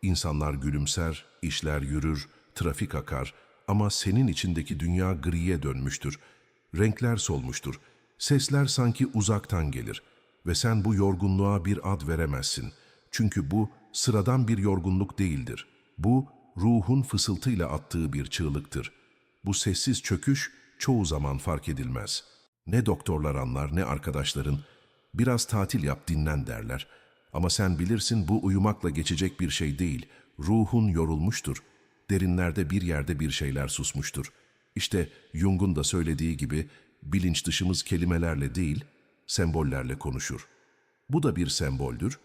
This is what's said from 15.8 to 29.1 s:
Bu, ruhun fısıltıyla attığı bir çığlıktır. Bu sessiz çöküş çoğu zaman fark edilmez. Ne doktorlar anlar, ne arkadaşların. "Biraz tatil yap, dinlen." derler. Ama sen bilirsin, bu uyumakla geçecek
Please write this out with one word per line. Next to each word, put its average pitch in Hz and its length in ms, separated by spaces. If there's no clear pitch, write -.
Bu, 123 300
ruhun 117 460
fısıltıyla 101 680
attığı 76 440
bir 69 140
çığlıktır. 71 680
Bu 98 100
sessiz - 480
çöküş 139 480
çoğu 120 260
zaman 71 340
fark 73 300
edilmez. 64 560
Ne 104 200
doktorlar 76 480
anlar, 69 420
ne 90 80
arkadaşların. 71 760
"Biraz 120 320
tatil 101 380
yap, 69 240
dinlen." 76 380
derler. 58 400
Ama 85 180
sen 92 280
bilirsin, 95 500
bu 107 160
uyumakla 98 460
geçecek 82 500